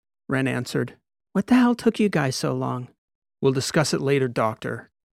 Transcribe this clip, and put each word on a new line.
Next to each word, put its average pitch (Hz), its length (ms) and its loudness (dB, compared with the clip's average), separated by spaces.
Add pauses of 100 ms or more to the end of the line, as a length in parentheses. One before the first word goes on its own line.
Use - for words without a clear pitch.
(280)
Ren 135 220 -2
answered. 123 480 -4 (340)
"What 190 160 -2
the 240 80 6
hell 240 200 6
took 233 220 0
you 208 120 2
guys 143 260 0
so 139 180 -2
long?" 127 360 -4 (520)
"We'll 135 100 2
discuss 135 420 0
it 170 80 -2
later, 139 260 0
Doctor. 117 640 -4 (240)